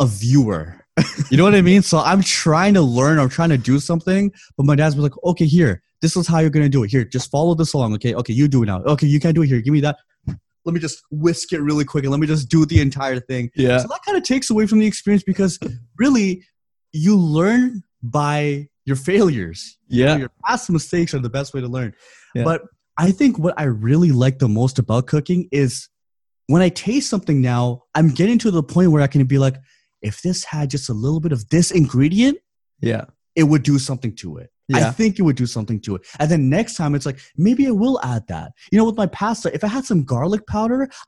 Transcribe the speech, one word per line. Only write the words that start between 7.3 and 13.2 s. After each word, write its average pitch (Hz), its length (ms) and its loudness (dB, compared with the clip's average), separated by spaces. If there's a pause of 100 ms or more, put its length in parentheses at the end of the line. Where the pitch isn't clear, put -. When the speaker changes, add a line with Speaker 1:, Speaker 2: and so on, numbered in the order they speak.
Speaker 1:
follow 165 240 0
this 160 200 -2
along, 117 200 0
okay? 113 200 -4
Okay, 120 180 -6
you 139 160 2
do 131 160 2
it - 20 0
now. 95 160 -4
Okay, 147 240 0
you 143 140 2
can't 165 160 0
do 165 60 2
it 147 40 2
here. 127 140 0
Give 131 120 -2
me 151 100 2
that. 143 140 -4 (680)
Let 170 80 -4
me 170 60 -4
just 156 200 -10 (100)
whisk 160 440 -2
it 156 60 -4
really 147 260 0
quick 143 180 -4
and 135 60 -2
let 143 100 0
me 156 60 2
just 151 240 -2
do 160 160 4
the 156 140 2
entire 135 400 -2